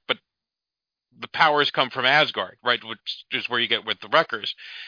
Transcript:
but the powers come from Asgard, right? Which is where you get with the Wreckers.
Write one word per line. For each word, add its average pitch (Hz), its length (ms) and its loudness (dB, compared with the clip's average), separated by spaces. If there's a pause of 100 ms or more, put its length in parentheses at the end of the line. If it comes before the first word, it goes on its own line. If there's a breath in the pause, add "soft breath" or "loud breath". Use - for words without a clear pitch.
but 120 120 -2 (1000)
the 113 100 -12
powers 147 420 4
come 131 200 0
from 131 140 -4
Asgard, 127 580 2
right? 117 220 0
Which - 480 -12
is 120 160 -4
where 120 100 0
you 117 80 0
get 107 180 -2
with 107 160 -4
the 110 80 -16
Wreckers. 120 460 0 (340 loud breath)